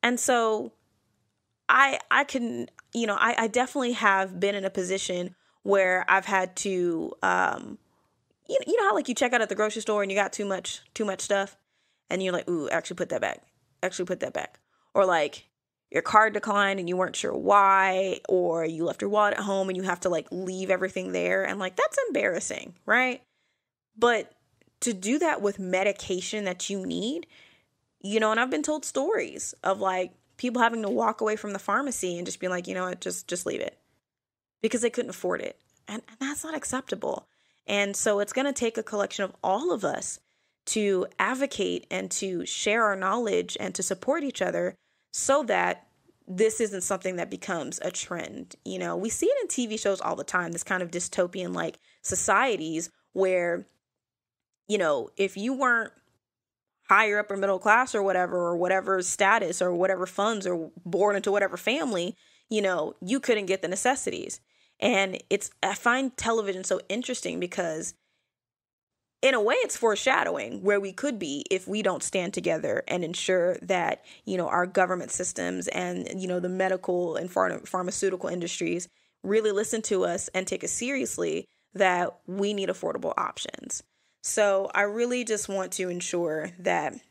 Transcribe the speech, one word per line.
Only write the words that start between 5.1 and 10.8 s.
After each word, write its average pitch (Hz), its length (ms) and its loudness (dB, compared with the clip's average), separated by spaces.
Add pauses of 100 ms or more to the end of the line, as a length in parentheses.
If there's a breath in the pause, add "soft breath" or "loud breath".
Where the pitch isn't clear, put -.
where 185 460 4
I've 190 160 6
had 185 320 0
to, 175 560 -2 (100)
um, - 540 0 (720)
you, 539 80 2 (100)
you 415 100 2
know 392 120 4
how, - 40 2
like, - 140 0
you 247 80 -2
check 247 160 2
out 247 100 2
at 214 60 0
the 190 80 -2
grocery 214 260 0
store 208 200 0
and 196 100 -2
you 190 60 0
got 202 160 0
too 208 120 -4
much, 185 360 -6 (120)